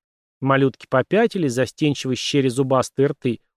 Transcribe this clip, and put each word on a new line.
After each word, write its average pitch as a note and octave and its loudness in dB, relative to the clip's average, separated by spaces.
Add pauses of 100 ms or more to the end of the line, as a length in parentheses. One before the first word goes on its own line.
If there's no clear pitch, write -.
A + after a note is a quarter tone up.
(400)
Малютки C3+ 0
попятились, E3+ 0
застенчиво C3 -2
щеря C3+ 0
зубастые C3 0
рты, B2+ -4 (180)